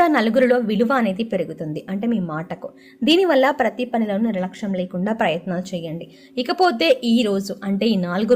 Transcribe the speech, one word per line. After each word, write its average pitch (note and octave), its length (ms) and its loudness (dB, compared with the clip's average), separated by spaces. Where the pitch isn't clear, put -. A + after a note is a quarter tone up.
నలుగురిలో A#3+ 420 4
విలువ A3+ 220 2
అనేది G3+ 300 -2
పెరుగుతుంది, D#3+ 500 -4
అంటే G3 220 -4
మీ G#3 60 0
మాటకు. E3 360 -8
దీనివల్ల D#4+ 380 4
ప్రతి A#3+ 320 -2
పనిలోనూ G#3+ 380 0
నిర్లక్ష్యం F#3+ 500 -4
లేకుండా F3+ 420 -4
ప్రయత్నాలు F3 500 -2
చేయండి. E3 360 -8
ఇకపోతే E4 500 0
ఈ - 20 6
రోజు, G3 280 -2
అంటే G3 240 0
ఈ G3 40 2
నాలుగు G3+ 280 2